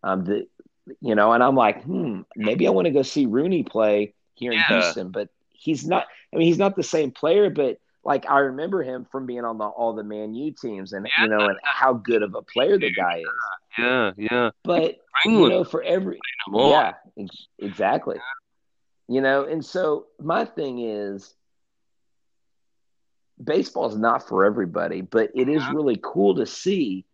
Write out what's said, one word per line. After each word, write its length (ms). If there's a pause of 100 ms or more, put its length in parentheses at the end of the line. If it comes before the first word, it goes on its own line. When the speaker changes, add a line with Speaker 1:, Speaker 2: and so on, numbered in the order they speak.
Speaker 1:
Um, 220
the, 220 (520)
you 160
know, 160
and 120
I'm 120
like, 280
"Hmm, 380 (140)
maybe 320
I 40
wanna 200
go 120
see 240
Rooney 360
play 520 (180)
here 180
in 80
Speaker 2:
Yeah. 140
Speaker 1:
Houston," 380
but 180 (220)
he's 360
not, 200 (260)
I 40
mean, 100
he's 100
not 180
the 80
same 280
player, 400
but, 280 (240)
like, 240
I 120
remember 420
him 300
from 160
being 180
on 140
the, 60
all 280
the 100
Man 300
U 260
teams 340
and, 120
you 60 (120)
Speaker 2:
Yeah. 40
Speaker 1:
know, 220
and 140
how 300
good 300
of 100
a 80
player 380
the 120
guy 280
is. 80 (500)
Speaker 2:
Yeah, 400
yeah. 340 (120)
Speaker 1:
But, 340 (260)
Speaker 2:
England 280
Speaker 1:
you 80
know, 40
for 200
every, 340 (300)
Speaker 2:
no 40
more. 200
Speaker 1:
yeah, 220 (220)
ex-, 320 (120)
exactly. 580 (920)
You 140
know, 220
and 200
so 440 (120)
my 260
thing 340
is, 560 (2000)
baseball 440
is 100
not 300
for 180
everybody, 560
but 340
it 120
is 140
Speaker 2:
Yeah. 120
Speaker 1:
really 280
cool 340
to 120
see 680